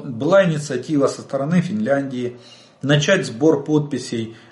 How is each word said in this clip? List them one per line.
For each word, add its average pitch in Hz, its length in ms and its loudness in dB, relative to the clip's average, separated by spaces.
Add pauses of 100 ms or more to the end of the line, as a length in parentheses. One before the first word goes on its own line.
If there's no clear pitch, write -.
была 156 400 2
инициатива 139 640 -2
со - 140 -4
стороны 143 400 -2
Финляндии 123 760 -2 (460)
начать 147 420 2
сбор 139 380 2
подписей, 123 720 -2 (180)